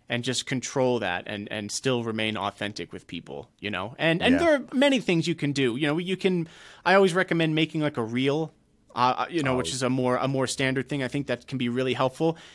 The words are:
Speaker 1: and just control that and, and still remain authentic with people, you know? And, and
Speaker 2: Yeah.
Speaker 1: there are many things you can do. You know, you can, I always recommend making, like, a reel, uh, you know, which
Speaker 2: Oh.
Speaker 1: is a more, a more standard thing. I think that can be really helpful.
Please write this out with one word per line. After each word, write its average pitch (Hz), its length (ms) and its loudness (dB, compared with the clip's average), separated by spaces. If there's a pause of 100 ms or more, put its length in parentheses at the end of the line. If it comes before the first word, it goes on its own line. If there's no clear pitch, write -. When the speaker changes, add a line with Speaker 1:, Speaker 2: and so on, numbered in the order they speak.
Speaker 1:
and 120 160 -4
just 123 220 -4
control 127 540 0
that 92 280 -4
and, 107 240 -8
and 104 200 -6
still 123 320 -2
remain 110 340 -2
authentic 101 560 -6
with 95 140 -14
people, 76 420 -12 (100)
you 98 120 -6
know? 101 280 -6
And, 165 220 2
and 233 120 4
Speaker 2:
Yeah. 269 60 2
Speaker 1:
there 339 160 4
are 247 80 -2 (100)
many 269 280 2
things 165 260 0
you 170 80 -2
can 147 160 -2
do. 135 240 2
You 151 120 -2
know, 147 100 0
you 185 200 -2
can, 180 300 0 (380)
I 175 80 6
always 190 200 6
recommend 165 420 2
making, 156 260 0
like, 147 160 0
a 120 60 0
reel, 139 500 0 (420)
uh, 123 340 2
you 165 140 -2
know, 131 120 2
which 123 140 -2
Speaker 2:
Oh. 135 60 -6
Speaker 1:
is 127 80 -4
a 123 60 2
more, 127 280 2
a 131 100 0
more 131 200 0
standard 131 420 -2
thing. 143 140 -2
I 127 40 -4
think 139 200 -4
that 123 180 -4
can 131 140 -6
be 123 100 0
really 127 240 0
helpful. 160 440 0 (180)